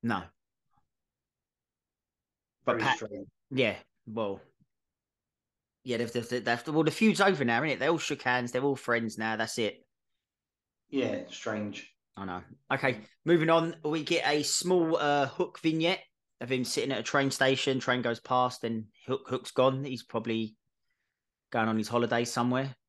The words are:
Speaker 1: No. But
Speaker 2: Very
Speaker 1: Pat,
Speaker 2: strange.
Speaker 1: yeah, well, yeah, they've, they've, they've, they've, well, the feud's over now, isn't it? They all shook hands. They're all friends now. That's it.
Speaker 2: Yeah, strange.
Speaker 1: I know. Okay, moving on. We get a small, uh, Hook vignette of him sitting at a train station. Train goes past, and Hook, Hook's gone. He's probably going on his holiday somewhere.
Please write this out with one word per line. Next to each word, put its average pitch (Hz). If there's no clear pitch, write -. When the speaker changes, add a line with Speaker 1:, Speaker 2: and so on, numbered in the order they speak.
Speaker 1:
No. 107
But 123
Speaker 2:
Very 113
Speaker 1:
Pat, 131
Speaker 2:
strange. 104
Speaker 1:
yeah, 123
well, 107
yeah, 123
they've, 113
they've, 117
they've, 123
they've, 120
well, 156
the 151
feud's 202
over 185
now, 117
isn't 156
it? 127
They 135
all 165
shook 147
hands. 123
They're 127
all 139
friends 117
now. 110
That's 110
it. 107
Speaker 2:
Yeah, 113
strange. 104
Speaker 1:
I 98
know. 90
Okay, 131
moving 160
on. 165
We 156
get 165
a 147
small, 170
uh, 143
Hook -
vignette 160
of 120
him 127
sitting 139
at 120
a 120
train 139
station. 135
Train 127
goes 117
past, 127
and 113
Hook, 127
Hook's -
gone. 131
He's 131
probably 113
going 113
on 110
his 107
holiday 120
somewhere. 127